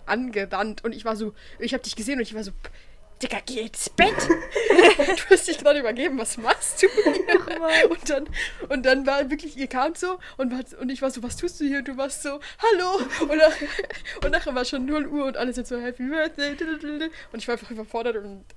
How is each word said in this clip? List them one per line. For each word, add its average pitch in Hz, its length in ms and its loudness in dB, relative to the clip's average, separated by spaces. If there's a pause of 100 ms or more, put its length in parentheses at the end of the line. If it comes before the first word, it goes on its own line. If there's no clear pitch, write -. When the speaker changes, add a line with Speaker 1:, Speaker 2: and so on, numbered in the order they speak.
Speaker 1:
angerannt. 208 800 -2
Und 226 100 -4
ich - 100 -14
war 226 120 -2
so, 208 180 -4 (240)
ich 240 160 -4
hab 247 80 -4
dich - 140 -8
gesehen 247 220 -4
und 240 40 -2
ich 214 120 -6
war 214 100 -8
so, 190 80 -10 (680)
„Digga, 233 220 -4
geh 247 180 -6
ins - 280 -8
Bett.“ 370 240 4
<laughs> 339 240 2 (320)
Du 370 640 8
hast - 140 4
dich 330 100 -2
gerade 294 220 4
übergeben, 262 380 -2
was 233 200 -4
machst - 440 2
du 381 40 10 (260)
hier? 359 340 4
Speaker 2:
Oh 330 120 -4
Mann. 320 320 6
Speaker 1:
Und - 180 -4
dann, 285 200 0 (400)
und 262 180 0
dann 262 200 4
war 277 240 2
wirklich, 294 260 -6
ihr 269 100 -4
kamt 277 320 -2
so 359 200 -4 (180)
und 262 160 -2
war, 254 80 -4 (200)
und 254 100 -4
ich 269 120 -6
war 269 80 0
so, 254 120 -10
„Was 247 140 -8
tust - 240 -6
du 302 40 0
hier?“ 277 140 0
Und 269 100 -6
du 262 80 -8
warst 269 260 -6
so, 294 180 -6 (180)
„Hallo.“ 370 460 4 (240)
Und, 294 80 2
nach, 311 160 8 (720)
und 302 60 2
nachher 311 240 0
war 247 100 0
schon 254 220 -4
null 294 200 0
Uhr 285 200 -2
und 269 100 -4
alle 247 160 -2
sind 247 140 -6
so, 247 140 -6
„Happy 247 240 -6
Birthday.“ 285 520 -2 (760)
Und 226 80 -10
ich - 80 -6
war 240 60 0
einfach 226 160 -10
überfordert 226 460 -4
und 202 280 -10 (120)